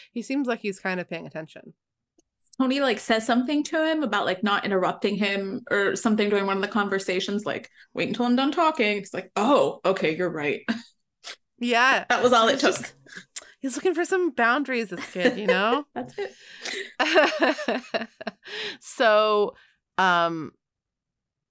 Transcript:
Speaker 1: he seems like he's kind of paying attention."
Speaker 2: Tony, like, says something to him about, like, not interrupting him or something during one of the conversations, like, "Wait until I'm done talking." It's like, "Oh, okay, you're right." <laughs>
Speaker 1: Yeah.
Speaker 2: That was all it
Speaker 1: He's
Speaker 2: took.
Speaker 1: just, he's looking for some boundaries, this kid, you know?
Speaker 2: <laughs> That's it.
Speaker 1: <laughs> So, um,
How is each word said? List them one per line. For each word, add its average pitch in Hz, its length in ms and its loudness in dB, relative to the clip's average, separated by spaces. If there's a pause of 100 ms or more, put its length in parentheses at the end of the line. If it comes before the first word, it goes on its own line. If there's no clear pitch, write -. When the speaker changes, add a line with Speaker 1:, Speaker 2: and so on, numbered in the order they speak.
(120)
Speaker 1:
he 240 100 -8
seems 269 260 -4
like 233 140 -2
he's 196 180 -6
kind 185 200 -4
of 175 100 -8
paying 170 180 -10
attention." 160 460 -16 (840)
Speaker 2:
Tony, 262 200 0
like, 254 200 2
says 220 240 0
something 254 420 0
to 320 200 0
him 320 160 0
about, 208 240 -2
like, 185 180 -2
not 202 220 0
interrupting 190 500 0
him 196 540 -2
or 202 260 2
something 214 320 2
during 202 200 2
one 196 100 0
of 196 60 -2
the 202 40 0
conversations, 196 800 -2
like, - 240 -6 (240)
"Wait - 140 -4
until 240 180 -2
I'm 240 100 4
done 269 160 2
talking." 285 460 2
It's 196 160 -10
like, - 220 -8
"Oh, 202 500 4
okay, 170 300 0
you're 175 160 -2
right." 147 360 -4
<laughs> - 40 0 (880)
Speaker 1:
Yeah. 240 500 2
Speaker 2:
That 240 120 2
was 240 120 6
all 226 160 6
it - 20 6
Speaker 1:
He's 269 100 0
Speaker 2:
took. - 140 2
Speaker 1:
just, - 180 -8 (680)
he's 262 160 -6
looking 320 200 0
for 339 100 0
some 359 240 2
boundaries, 240 600 0
this 175 220 -12
kid, 180 280 0
you 208 80 -6
know? 226 420 2
Speaker 2:
<laughs> - 60 -18
That's 254 240 -10
it. 392 120 -8 (680)
Speaker 1:
<laughs> 294 1080 0 (720)
So, 214 760 2 (420)
um, 170 540 2 (1000)